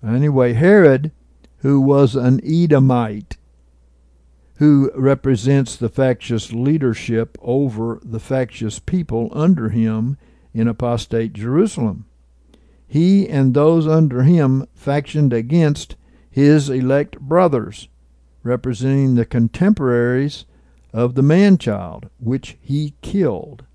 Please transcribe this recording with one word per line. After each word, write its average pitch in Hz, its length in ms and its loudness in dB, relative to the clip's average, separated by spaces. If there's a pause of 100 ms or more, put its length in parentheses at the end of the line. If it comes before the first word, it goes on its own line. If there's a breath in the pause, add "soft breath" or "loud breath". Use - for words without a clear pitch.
Anyway, 123 520 0
Herod, 156 580 4 (460)
who 139 200 0
was 139 380 2
an 127 260 2
Edomite, 131 960 0 (1160)
who 143 400 2
represents 131 840 0
the 117 140 -6
factious 120 640 -4
leadership 120 880 -4
over 117 600 -4
the 113 160 -10
factious 123 600 -6
people 117 540 -4
under 151 360 0
him 110 480 -2 (380 soft breath)
in 113 120 -2
apostate 117 680 -4
Jerusalem. 120 720 -2 (800 soft breath)
He 185 400 2
and 135 240 0
those 156 340 2
under 156 360 2
him 135 520 2
factioned 143 600 -2
against 147 600 -2 (340 soft breath)
his 143 400 2
elect 131 500 -2
brothers, 139 680 -2 (520)
representing 127 760 -2
the 117 100 0
contemporaries 127 1200 -2 (480)
of 123 200 -2
the 135 80 0
man-child, 139 840 2 (100)
which 127 440 -8
he 147 400 -6
killed. 143 640 -6 (100)